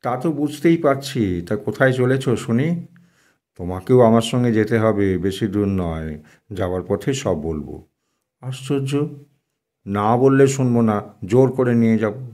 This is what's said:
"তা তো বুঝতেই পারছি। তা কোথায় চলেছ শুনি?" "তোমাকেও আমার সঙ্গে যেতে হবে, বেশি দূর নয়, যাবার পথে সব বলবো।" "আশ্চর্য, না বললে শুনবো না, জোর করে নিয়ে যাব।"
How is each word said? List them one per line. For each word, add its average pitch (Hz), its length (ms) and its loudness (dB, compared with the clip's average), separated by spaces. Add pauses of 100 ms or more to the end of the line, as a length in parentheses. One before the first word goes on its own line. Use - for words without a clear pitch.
"তা 123 140 -4
তো 160 160 -2
বুঝতেই 147 440 0
পারছি। 131 720 -2
তা 107 80 -2
কোথায় 131 360 0
চলেছ 127 360 0
শুনি?" 131 580 -2 (680)
"তোমাকেও 92 440 0
আমার 113 220 6
সঙ্গে 123 300 0
যেতে 110 260 0
হবে, 101 400 2
বেশি 95 280 -2
দূর 101 200 0
নয়, 80 560 -4 (300)
যাবার 92 300 -4
পথে 101 300 -2
সব 98 280 -2
বলবো।" 76 460 -8 (540)
"আশ্চর্য, 135 680 -4 (800)
না 104 300 0
বললে 135 300 6
শুনবো 131 340 0
না, 107 220 2 (220)
জোর 127 280 4
করে 123 220 0
নিয়ে 113 240 4
যাব।" 107 160 -2 (200)